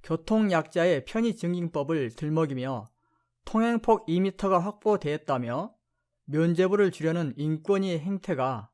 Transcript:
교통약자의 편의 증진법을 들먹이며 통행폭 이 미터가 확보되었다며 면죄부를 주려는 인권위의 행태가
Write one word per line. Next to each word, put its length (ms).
교통약자의 1000
편의 320
증진법을 760
들먹이며 800
통행폭 640
이 140
미터가 380
확보되었다며 1160
면죄부를 640
주려는 440
인권위의 640
행태가 760